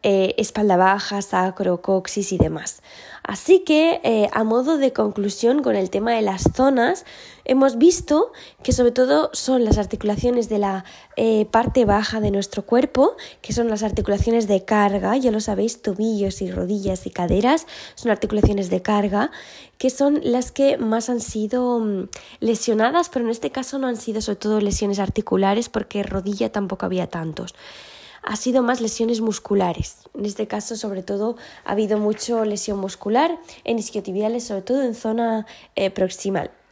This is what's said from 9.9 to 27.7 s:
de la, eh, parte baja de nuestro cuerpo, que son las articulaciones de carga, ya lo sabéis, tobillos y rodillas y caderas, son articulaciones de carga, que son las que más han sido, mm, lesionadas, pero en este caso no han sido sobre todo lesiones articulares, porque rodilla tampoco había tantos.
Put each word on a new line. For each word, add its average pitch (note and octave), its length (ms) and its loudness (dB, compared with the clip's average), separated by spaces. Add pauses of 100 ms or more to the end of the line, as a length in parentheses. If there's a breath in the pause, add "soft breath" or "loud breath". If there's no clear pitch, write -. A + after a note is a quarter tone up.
de G#3+ 100 -2
la, G3 260 -2 (320 loud breath)
eh, A3 300 2
parte A#3 380 4
baja G#3+ 360 2
de G#3 100 0
nuestro G3 360 -4
cuerpo, C4 500 4 (240 loud breath)
que - 120 -10
son A#3 160 0
las G#3+ 140 -2
articulaciones G#3 680 0
de G#3 160 2
carga, G3+ 520 2
ya B3+ 140 2
lo G#3+ 100 0
sabéis, G#3+ 420 -2
tobillos G3+ 600 -2
y F3+ 80 -4
rodillas F#3 560 -4
y - 40 -6
caderas, G#3 560 2 (280 loud breath)
son - 160 -2
articulaciones G#3 580 2
de F#3 140 -2
carga, G#3 480 0 (480 loud breath)
que C4 120 0
son C#4+ 320 2
las B3 300 -2
que C#4 240 2
más A3+ 320 -2
han A#3+ 120 -2
sido, A#3+ 580 -2
mm, G3+ 300 -2 (320 loud breath)
lesionadas, A#3 680 2
pero A#3+ 160 -2
en A3+ 60 0
este A#3 200 -4
caso C4+ 280 -6
no C4 80 -2
han A#3+ 100 -2
sido A3 240 -6
sobre G#3 160 -4
todo G#3+ 240 0
lesiones G3+ 380 0
articulares, G3 680 0
porque G#3 340 -6
rodilla G3 480 -4
tampoco F#3+ 360 -6
había F3+ 200 -2
tantos. E3 480 -8 (680 loud breath)